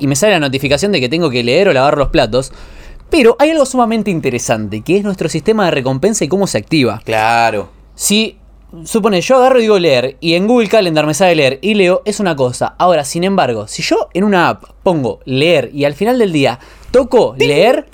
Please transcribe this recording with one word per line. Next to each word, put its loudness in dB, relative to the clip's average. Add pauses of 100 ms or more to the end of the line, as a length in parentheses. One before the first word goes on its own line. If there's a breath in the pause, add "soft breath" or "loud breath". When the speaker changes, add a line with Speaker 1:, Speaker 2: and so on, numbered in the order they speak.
Speaker 1:
y -2
me 0
sale 2
la 2
notificación -2
de 0
que -2
tengo -2
que -2
leer 2
o 2
lavar 2
los 0
platos, -2 (560 loud breath)
pero 4
hay 2
algo 2
sumamente -2
interesante, -4
que -2
es -2
nuestro -4
sistema -2
de 2
recompensa -2
y -4
cómo 0
se -4
activa. 0
Speaker 2:
Claro. 0 (260)
Speaker 1:
Si, -2 (480)
supone, 0
yo 2
agarro 4
y 4
digo 2
leer, 0
y 0
en 0
Google 2
Calendar 2
me -2
sale 2
leer, 0
y -2
leo, 2
es -4
una -2
cosa. -2
Ahora, 2
sin -6
embargo, -2
si -12
yo -2
en -2
una 2
app -4 (180)
pongo -2
leer, 0
y -4
al -2
final -2
del 0
día 0 (320 loud breath)
toco 0
Speaker 2:
¡Ting! 0
Speaker 1:
leer, 2